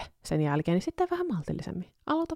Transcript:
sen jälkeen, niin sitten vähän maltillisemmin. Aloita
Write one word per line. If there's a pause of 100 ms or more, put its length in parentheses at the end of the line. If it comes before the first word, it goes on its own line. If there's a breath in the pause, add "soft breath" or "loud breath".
(260)
sen
jälkeen,
niin
sitten
vähän
maltillisemmin. (160)
Aloita